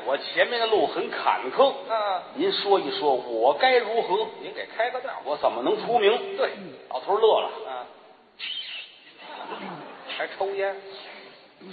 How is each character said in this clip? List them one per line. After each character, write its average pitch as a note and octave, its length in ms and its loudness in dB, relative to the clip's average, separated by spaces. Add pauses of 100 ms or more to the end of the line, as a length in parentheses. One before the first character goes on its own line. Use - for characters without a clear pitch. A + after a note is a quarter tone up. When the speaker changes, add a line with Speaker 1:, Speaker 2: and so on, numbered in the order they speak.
Speaker 1:
我 C3 120 2
前 - 300 0
面 A#3+ 120 -2
的 A3+ 60 2
路 G#3 200 4
很 - 240 -4
坎 B2+ 420 0
坷。 C4 200 6 (160)
Speaker 2:
啊。 G#3 340 0 (120)
Speaker 1:
您 F4+ 180 2
说 - 280 4
一 D3 180 -4
说， D3 160 4
我 B2 400 4
该 B3+ 240 4
如 A3+ 240 2
何？ G#3+ 260 0 (140)
Speaker 2:
您 E3+ 100 -10
给 G2+ 140 -10 (100)
开 A#3+ 140 0
个 B3+ 100 -6
道。 B3+ 100 -8 (140)
Speaker 1:
我 D3 120 -2
怎 C3+ 140 2
么 A2 120 -2
能 - 220 2
出 A#3+ 140 2
名？ G#3+ 380 2
Speaker 2:
对。 C4 140 0 (400)
Speaker 1:
老 B2+ 100 -6
头 F3+ 160 0
儿 G#3+ 40 -2
乐 G3+ 200 6
了。 - 80 -2 (200)
Speaker 2:
啊。 B2+ 180 -8 (2250)
还 D#3 120 -4
抽 G3 260 -4
烟。 G3 220 -2 (960)